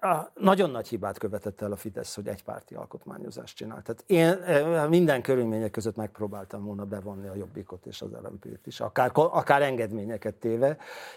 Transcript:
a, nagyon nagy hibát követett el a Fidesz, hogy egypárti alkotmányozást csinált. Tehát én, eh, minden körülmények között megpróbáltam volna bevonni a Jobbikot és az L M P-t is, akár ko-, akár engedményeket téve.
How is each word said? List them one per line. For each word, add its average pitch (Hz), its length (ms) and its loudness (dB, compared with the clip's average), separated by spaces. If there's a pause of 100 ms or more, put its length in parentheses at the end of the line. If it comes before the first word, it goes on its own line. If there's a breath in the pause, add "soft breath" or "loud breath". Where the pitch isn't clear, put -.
a, 170 340 0
nagyon 190 360 6
nagy 117 180 -6
hibát 101 300 -4
követett 101 420 -6
el 101 120 -4
a 101 40 -6
Fidesz, 110 380 -10
hogy 104 120 -8
egypárti - 480 -10
alkotmányozást - 800 -14
csinált. 110 280 -12
Tehát - 220 -8
én, 175 360 6
eh, 160 460 4
minden 160 340 6
körülmények 113 480 2
között 107 260 -4
megpróbáltam 104 680 -8
volna 101 200 -6
bevonni 98 440 -10
a 95 60 -10
Jobbikot 98 520 -12
és - 160 -12
az - 80 -8
L 113 180 -12
M 101 120 -14
P-t 110 260 -16
is, - 140 -12
akár 123 320 0
ko-, - 200 4
akár 143 300 4
engedményeket 113 720 -2
téve. 120 420 2 (400 loud breath)